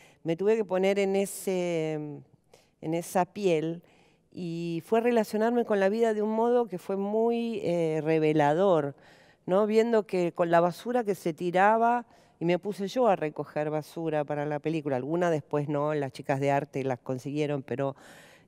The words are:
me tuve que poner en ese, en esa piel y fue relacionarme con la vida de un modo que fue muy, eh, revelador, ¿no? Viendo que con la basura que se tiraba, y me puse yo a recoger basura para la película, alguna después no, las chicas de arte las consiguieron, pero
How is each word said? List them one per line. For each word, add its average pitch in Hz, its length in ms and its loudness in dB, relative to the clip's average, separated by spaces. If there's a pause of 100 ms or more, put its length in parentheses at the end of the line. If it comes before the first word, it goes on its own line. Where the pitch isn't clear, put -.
(240)
me 165 120 -2
tuve 202 200 2
que 220 80 -2
poner 190 340 0
en 196 160 0
ese, 180 800 -2 (880)
en 160 140 -4
esa 175 320 -2
piel 170 560 -2 (500)
y 170 540 -6
fue 226 140 2
relacionarme 226 640 2
con 214 140 0
la 196 100 4
vida 226 260 2
de 208 80 -2
un 214 120 0
modo 240 320 2
que 180 120 -8
fue 196 180 -6
muy, 226 640 -2
eh, 165 400 0
revelador, 156 960 2 (500)
¿no? 202 220 2
Viendo 220 360 4
que 175 280 -2
con 170 180 0
la 170 80 6
basura 220 460 0
que 202 100 -2
se - 180 -4
tiraba, 214 720 2 (340)
y 165 40 -4
me 175 140 2
puse 196 300 -6
yo 247 180 0
a 196 80 6
recoger 151 560 -4
basura 151 540 -4
para 147 220 -4
la 147 120 -4
película, 147 380 -2
alguna 165 340 0
después 147 380 -2
no, 147 260 -2
las 139 160 -4
chicas 135 300 -4
de 139 100 2
arte 143 340 -2
las 131 140 -2
consiguieron, 143 640 -6
pero 139 320 -4 (540)